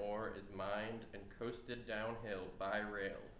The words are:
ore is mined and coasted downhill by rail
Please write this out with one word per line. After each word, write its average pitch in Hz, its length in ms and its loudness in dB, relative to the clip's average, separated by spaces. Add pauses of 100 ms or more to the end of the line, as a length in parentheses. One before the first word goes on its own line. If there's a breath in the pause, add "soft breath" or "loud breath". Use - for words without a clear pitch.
ore 104 380 2
is 98 160 -6
mined 104 560 2
and 101 100 -6 (160)
coasted 120 480 -2
downhill 107 580 0 (140)
by 98 200 4
rail 101 420 2 (200)